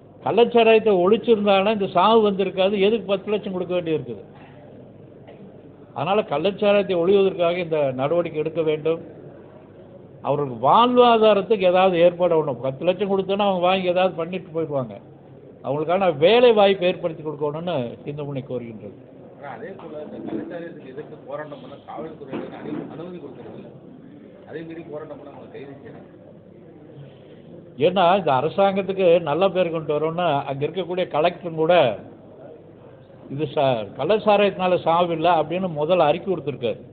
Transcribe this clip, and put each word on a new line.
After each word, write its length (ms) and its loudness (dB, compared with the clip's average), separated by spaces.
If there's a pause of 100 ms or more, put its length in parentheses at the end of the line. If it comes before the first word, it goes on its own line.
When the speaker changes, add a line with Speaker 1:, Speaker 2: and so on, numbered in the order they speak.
(240)
Speaker 1:
கள்ளச்சாராயத்தை 680 2 (120)
ஒழிச்சிருந்தாலும் 720 2
இந்த 180 -4
சாவு 320 4
வந்திருக்காது. 480 0 (120)
எதுக்கு 260 0
பத்து 200 -4
லட்சம் 240 -4
கொடுக்க 200 -6
வேண்டியிருக்குது? 460 -4 (1700)
அதனால 240 -2 (140)
கள்ளச்சாராயத்தை 680 0
ஒழிவதற்காக 540 2 (100)
இந்த 120 -2 (220)
நடவடிக்கை 420 0
எடுக்க 280 -4
வேண்டும். 300 0 (1300)
அவர்களுக்கு 420 -2
வாழ்வாதாரத்துக்கு 1040 6
ஏதாவது 240 4 (100)
ஏற்பாடு 300 2
பண்ணணும். 300 -2
பத்து 220 -6
லட்சம் 240 0
கொடுத்தோன்னா 360 0
அவங்க 200 0
வாங்கி 260 2
ஏதாவது 260 2
பண்ணிட்டு 360 -8
போயிடுவாங்க. 380 -4 (680)
அவங்களுக்கான 400 0 (220)
வேலை 340 8
வாய்ப்பு 300 4
ஏற்படுத்தி 340 -6
கொடுக்கணும்னு 520 -4 (340)
இந்து 160 -8
முன்னணி 200 -8
கோருகின்றது. 500 -10 (420)
Speaker 2:
ஆனா 180 -14
அதே 140 -14 (100)
போல 120 -16 (140)
இந்த 100 -16 (120)
கள்ளச்சாராயத்துக்கு 680 -10
எதிர்த்து 220 -14 (120)
போராட்டம் 340 -12
பண்ண 120 -18 (160)
காவல்துறையினர் 680 -12
அனு-, 360 -10
அனுமதி 280 -14
கொடுக்கறது 360 -18
இல்ல. 100 -18 (800)
அதே 200 -12
மீறி 140 -14 (100)
போராட்டம் 280 -14
பண்ண 120 -18
அவங்களை 220 -20
கைது 180 -16 (100)
செய்யறாங்க. 260 -20 (1800)
Speaker 1:
ஏன்னா 180 4 (160)
இந்த 100 0 (100)
அரசாங்கத்துக்கு 640 0 (220)
நல்ல 160 2 (100)
பேர் 200 0
கொண்டு 220 -4
வரோம்னா 300 -2 (220)
அங்க 180 -6
இருக்கக்கூடிய 380 -4 (100)
கலெக்டரும் 480 -2
கூட 120 4 (1600)
இது 100 -4 (100)
ச-, 320 0 (120)
கள்ளச்சாராயத்தினால 880 2
சாவில்லை 540 2
அப்படின்னு 280 -4 (120)
முதல்ல 300 2
அறிக்கை 200 -2
கொடுத்துருக்காரு. 500 -4 (120)